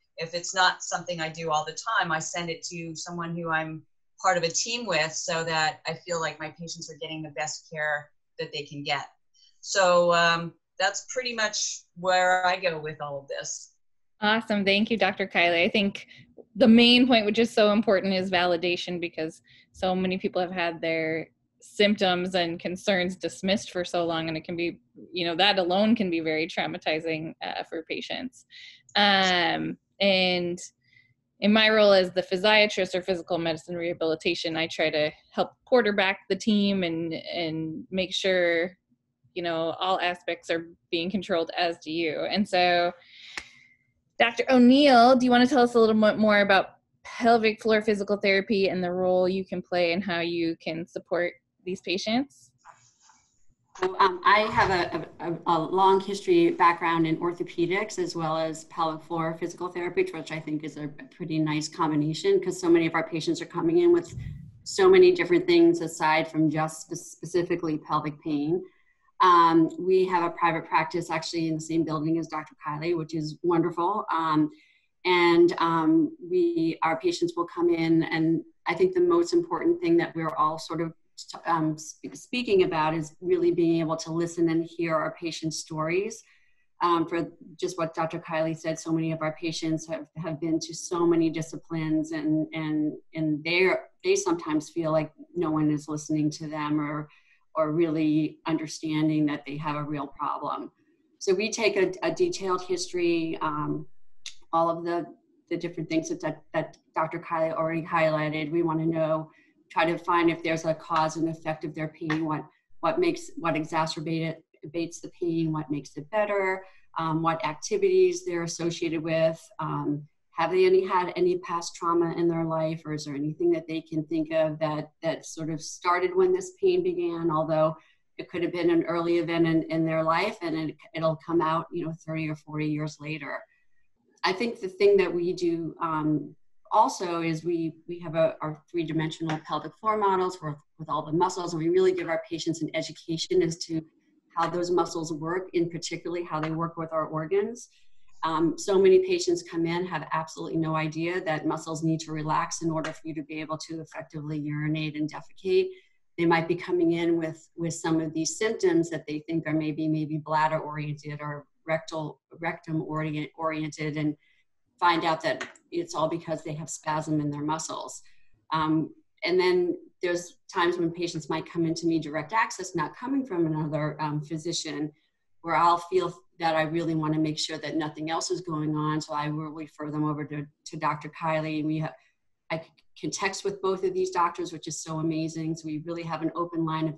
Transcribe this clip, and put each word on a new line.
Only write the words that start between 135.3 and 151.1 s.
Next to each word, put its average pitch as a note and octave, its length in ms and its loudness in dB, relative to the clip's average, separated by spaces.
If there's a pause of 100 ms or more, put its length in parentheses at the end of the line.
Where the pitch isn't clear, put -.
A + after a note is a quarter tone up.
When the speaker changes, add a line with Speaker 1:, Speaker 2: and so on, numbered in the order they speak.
Speaker 3:
do, E3 480 -2
um, D#3 520 0 (380)
also F3 500 2
is D#3+ 220 -2
we, E3 300 -2 (140)
we E3+ 120 -10
have E3 160 -8
a, D#3+ 260 2
our D3+ 300 -8
three-dimensional D#3+ 760 -2
pelvic D#3 300 -6
floor G#3+ 220 -2
models F#3 440 0
with, D3+ 140 -6 (240)
with D#3 100 -12
all D#3 160 -4
the D#3 60 -8
muscles, F3 420 0
and D#3+ 80 -4
we E3 80 0
really F#3 220 4
give E3+ 160 -4
our D#3+ 200 -2
patients D#3+ 340 -4
an D3+ 120 -4
education E3 680 -4
as E3 240 -2
to D#3+ 180 -6 (520)
how E3 140 0
those F3 220 -4
muscles E3+ 400 -2
work, E3 420 -6
in E3+ 160 0
particularly E3+ 540 -8
how D#3 160 -8
they D#3 120 -4
work E3 260 -4
with D#3+ 160 -8
our D#3 120 -2
organs. F#3 640 -4 (560)
Um, D#3+ 320 0
so G3 220 0
many F#3+ 220 8
patients F3 420 0
come E3 240 -4
in, F3 220 -2
have D#3 260 -6
absolutely D#3+ 460 -6
no D#3+ 160 -2
idea D#3+ 460 -4